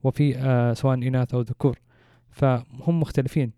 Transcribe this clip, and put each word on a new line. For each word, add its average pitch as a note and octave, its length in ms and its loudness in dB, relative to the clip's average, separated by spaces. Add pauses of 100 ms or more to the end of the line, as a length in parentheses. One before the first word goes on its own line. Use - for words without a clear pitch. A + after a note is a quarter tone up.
وفي، C3+ 340 0
آه، B2 340 2
سواء C3 220 0
إناث B2+ 400 -2
أو B2 60 0
ذكور، A#2+ 380 -2 (520)
فهم C3 680 0
مختلفين C3 580 -2